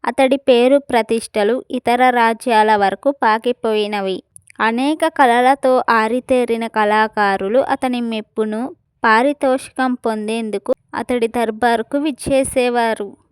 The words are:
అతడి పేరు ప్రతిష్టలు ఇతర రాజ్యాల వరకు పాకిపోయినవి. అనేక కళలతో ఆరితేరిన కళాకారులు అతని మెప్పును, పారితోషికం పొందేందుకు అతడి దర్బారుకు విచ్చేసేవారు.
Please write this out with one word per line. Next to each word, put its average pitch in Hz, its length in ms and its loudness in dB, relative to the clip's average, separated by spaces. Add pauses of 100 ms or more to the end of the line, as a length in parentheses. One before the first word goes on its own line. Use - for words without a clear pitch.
అతడి 262 320 0
పేరు 254 420 4
ప్రతిష్టలు 226 920 -2
ఇతర 247 400 0
రాజ్యాల 226 680 2
వరకు 196 340 0
పాకిపోయినవి. 214 1120 -2 (380)
అనేక 262 460 0
కళలతో 254 840 2
ఆరితేరిన 233 760 0
కళాకారులు 208 920 0
అతని 254 420 -2
మెప్పును, 220 760 -6 (280)
పారితోషికం 254 920 0
పొందేందుకు 220 800 -6 (200)
అతడి 233 320 -4
దర్బారుకు 226 720 -2
విచ్చేసేవారు. 247 1200 -2 (160)